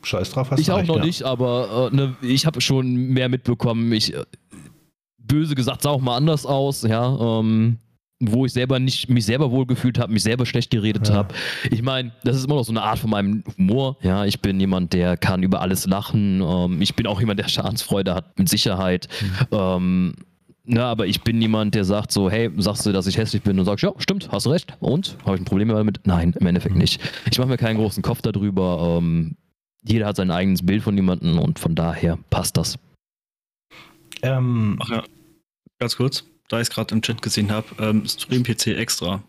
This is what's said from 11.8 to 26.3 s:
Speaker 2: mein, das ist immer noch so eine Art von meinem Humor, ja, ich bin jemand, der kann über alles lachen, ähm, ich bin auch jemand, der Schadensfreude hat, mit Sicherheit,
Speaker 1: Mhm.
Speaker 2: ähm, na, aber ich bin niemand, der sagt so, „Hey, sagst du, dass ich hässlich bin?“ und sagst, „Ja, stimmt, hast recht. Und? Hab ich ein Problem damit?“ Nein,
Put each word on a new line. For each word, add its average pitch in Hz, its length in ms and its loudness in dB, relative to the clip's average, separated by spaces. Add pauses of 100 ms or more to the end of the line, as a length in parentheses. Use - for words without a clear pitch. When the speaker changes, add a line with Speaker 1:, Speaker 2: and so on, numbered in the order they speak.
Speaker 2:
mein, 127 300 -4 (140)
das 127 100 2
ist 131 100 -2
immer 147 100 0
noch 127 100 0
so 113 80 -4
eine 110 80 0
Art 107 180 0
von 110 100 -2
meinem 101 360 0 (120)
Humor, 131 440 2
ja, 95 240 2
ich 98 160 -2
bin 95 180 0
jemand, 95 320 0
der 90 240 2
kann 92 260 0
über 92 200 2
alles 92 240 -2
lachen, 98 560 0
ähm, 90 400 0
ich - 140 0
bin 113 120 0
auch 98 140 -2
jemand, 107 180 0
der - 80 -4
Schadensfreude - 680 -2
hat, - 240 -6
mit - 120 2
Sicherheit, 92 580 0 (140)
Speaker 1:
Mhm. 101 360 -2
Speaker 2:
ähm, 92 560 0 (520)
na, 117 260 2
aber 107 160 -2
ich 104 140 -2
bin 113 180 0
niemand, 110 360 2
der 104 100 2
sagt 104 260 0
so, 98 180 2
„Hey, 110 280 0
sagst 101 280 -2
du, 107 60 2
dass 95 160 0
ich 92 100 0
hässlich 110 240 -2
bin?“ 101 160 2
und 90 80 2
sagst, 101 180 0
„Ja, 190 140 0
stimmt, - 340 -4
hast 101 140 -2
recht. - 360 -2
Und? - 440 -2
Hab 98 80 0
ich 92 80 -2
ein 92 40 -6
Problem 104 240 2
damit?“ 107 340 0
Nein, 85 360 2